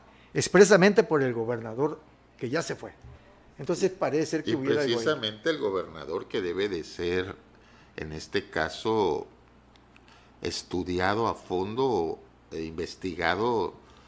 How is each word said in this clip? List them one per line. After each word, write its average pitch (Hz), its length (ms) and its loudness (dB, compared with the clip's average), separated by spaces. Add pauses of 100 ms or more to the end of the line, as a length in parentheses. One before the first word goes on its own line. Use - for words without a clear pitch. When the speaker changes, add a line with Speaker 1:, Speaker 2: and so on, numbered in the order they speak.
(340)
Speaker 1:
expresamente 196 680 8
por 156 180 2
el 127 120 0
gobernador, 117 680 -2 (360)
que 123 120 -6
ya 156 140 -2
se - 120 -6
fue". - 180 -14 (640)
Entonces, 170 320 0
parece 147 340 0
ser 156 180 -4
que 160 80 -2
Speaker 2:
Y 170 40 2
Speaker 1:
hubiera 139 260 0
algo - 20 0
ahí. 120 120 0
Speaker 2:
precisamente 117 560 -2
el 151 80 -2
gobernador 82 680 -4
que 117 140 -2
debe 90 260 -2
de 87 160 -4
ser, 90 520 -4 (600)
en 76 160 -8
este 78 380 -6
caso, 85 800 0 (1120)
estudiado 92 840 -2
a 87 80 -2
fondo 98 840 -2 (320)
e 80 120 -6
investigado 85 1120 -4 (320)